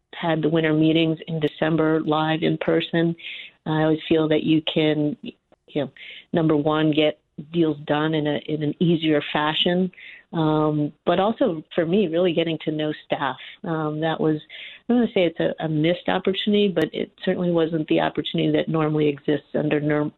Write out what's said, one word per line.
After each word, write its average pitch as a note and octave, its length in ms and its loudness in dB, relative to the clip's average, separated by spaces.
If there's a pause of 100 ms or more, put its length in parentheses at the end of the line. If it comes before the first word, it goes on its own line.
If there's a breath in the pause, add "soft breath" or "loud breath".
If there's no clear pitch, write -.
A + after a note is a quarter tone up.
(140)
had D#3+ 280 -2
the D3+ 60 2
winter D#3+ 260 2
meetings D#3+ 520 2
in D#3+ 140 -6
December D#3 600 0
live D#3 420 0
in D#3+ 160 0
person. E3 580 0 (480 loud breath)
I D#3 180 0
always D#3 260 2
feel D#3+ 200 2
that D#3 140 2
you D#3 200 2 (100)
can, D3+ 500 0
you - 120 -12 (420)
know, C#3+ 140 -4 (420 loud breath)
number D#3+ 240 2
one, D#3 340 2
get D3+ 280 2 (340)
deals D#3+ 340 0
done D3+ 280 0
in D3+ 120 0
a, D3 200 -2
in D#3 160 -4
an D3 180 -2
easier D#3+ 420 2 (100)
fashion. F3 580 0 (420 loud breath)
Um, D#3 600 0 (140)
but F3 140 2
also G3 420 0 (120)
for E3+ 120 0
me, F3+ 220 2
really E3+ 260 2
getting E3 300 0
to D#3+ 80 -2
know D3+ 200 -2 (140)
staff. C#3 320 -4 (260)
Um, D#3 360 -4
that D#3+ 200 -2
was, D#3 160 2
I - 560 -8
don't A#3+ 60 4
wanna A3+ 160 2
say F#3 100 4
it's E3 160 -2
a, E3 240 -2
a D#3+ 40 -2
missed D#3+ 400 0
opportunity, G3 600 0
but F3 240 -2
it - 200 -6 (120)
certainly F3+ 280 0
wasn't E3 360 0
the E3 120 2
opportunity D#3 520 -2
that D3+ 160 0
normally D#3 400 0
exists C#3+ 460 -4
under D3+ 260 0
nor-, D3+ 380 0